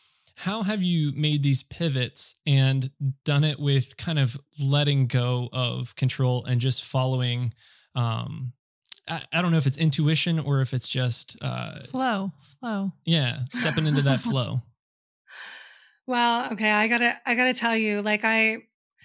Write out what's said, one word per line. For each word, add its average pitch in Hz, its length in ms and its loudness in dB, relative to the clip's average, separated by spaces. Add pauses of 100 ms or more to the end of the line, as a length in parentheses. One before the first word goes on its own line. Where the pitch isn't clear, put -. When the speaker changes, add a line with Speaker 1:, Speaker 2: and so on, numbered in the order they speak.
(360)
Speaker 1:
how 214 280 -6
have 202 200 0
you 165 300 2
made 147 300 0
these 139 200 2
pivots - 840 -4
and 135 460 2 (340)
done 147 180 2
it 151 160 -2
with 139 380 0
kind 160 220 -2
of 127 180 0 (220)
letting 143 480 2
go 123 440 0
of 123 440 -4
control 127 500 0
and 123 160 0
just 127 240 0
following, 127 680 -2 (420)
um, 120 580 -4 (540)
I, 165 160 -8 (100)
I 165 80 2
don't 180 100 2
know 165 60 4
if 135 100 2
it's 131 100 0
intuition 160 640 2
or 139 220 0
if 127 120 -2
it's 127 160 -2
just, - 520 -2
uh, 123 460 -8
Speaker 2:
Flow, 226 440 -2 (280)
flow. 196 340 -4 (120)
Speaker 1:
Yeah. 135 440 0
Stepping 156 380 0
into 143 160 2
that 135 180 2
Speaker 3:
<laughs> 233 80 -4
Speaker 1:
flow. 127 320 -2 (1500)
Speaker 3:
Well, 240 460 2
okay. 214 180 2
I 214 160 2
gotta, 240 260 2 (120)
I 247 100 0
gotta 254 180 2
tell 233 240 2
you, 214 240 0
like, 208 240 0
I, 220 320 2 (480)